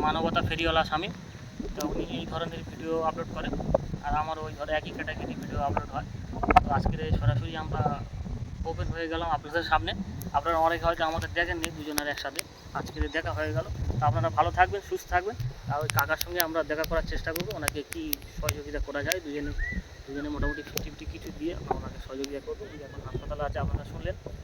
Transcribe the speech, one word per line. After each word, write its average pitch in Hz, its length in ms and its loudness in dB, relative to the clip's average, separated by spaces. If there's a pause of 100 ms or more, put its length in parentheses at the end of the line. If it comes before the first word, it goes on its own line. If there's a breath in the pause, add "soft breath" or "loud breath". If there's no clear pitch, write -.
মানবতা 160 400 4
ফেরিওয়ালা 160 420 4
স্বামী। 160 260 0 (680)
তো 151 120 -4
উনি 160 180 -2 (140)
এই 160 60 -4
ধরনের 165 440 -4
ভিডিও 160 240 -4 (100)
আপলোড 160 320 -2
করেন, 160 180 -4 (500)
আর 147 180 0
আমার 156 180 -2
ওই 156 180 -6
ধরনের 151 180 0
একই 156 160 -2
ক্যাটাগরি 156 500 -4
ভিডিও 147 260 -4
আপলোড - 280 -2
হয়। 160 120 -4 (560)
তো - 100 -2
আজকের - 260 4
এই 156 200 0
সরাসরি 156 380 4
আমরা - 260 0 (840)
ওপেন 165 220 -2
হয়ে 165 200 -2
গেলাম 165 220 -2
আপনাদের 156 340 0
সামনে। 160 280 4 (420)
আপনারা 165 240 4
অনেকে 165 280 4
হয়তো 170 200 2
আমাদের 165 280 0
দেখেননি 170 340 2 (100)
দুজনের 147 300 0
একসাথে, 139 340 -4 (320)
আজকে 143 240 -6 (200)
দেখা 165 140 -2
হয়ে 156 220 -2
গেল। 160 120 0 (340)
তো 151 60 2
আপনারা 143 240 4
ভালো 165 220 6
থাকবেন, 185 380 6
সুস্থ 185 200 -4
থাকবেন। 185 260 0 (360)
আর 147 100 0
ওই 156 60 -2
কাকার 147 300 4
সঙ্গে 175 220 -2
আমরা 160 240 2
দেখা 151 260 -2
করার 165 200 2
চেষ্টা 160 240 -2
করবো, 147 220 -4
ওনাকে 147 280 -4 (100)
কি 156 200 -4 (280)
সহযোগিতা 147 380 -2
করা 143 240 -2
যায়। 180 160 0
দুজনে, 147 320 -4 (560)
দুজনে 143 220 -4
মোটামুটি 147 320 0
ফিফটি - 220 -6
ফিফটি 151 220 -10
কিছু - 240 -8 (100)
দিয়ে 165 140 -4
আমরা - 220 -4
ওনাকে 131 320 -8
সহযোগিতা 139 380 -6
করবো। - 180 -8
উনি 147 200 -12
এখন - 220 -12
হাসপাতালে - 380 -6
আছে, 143 160 -2
আপনারা 143 240 0
শুনলেন - 320 -6 (280)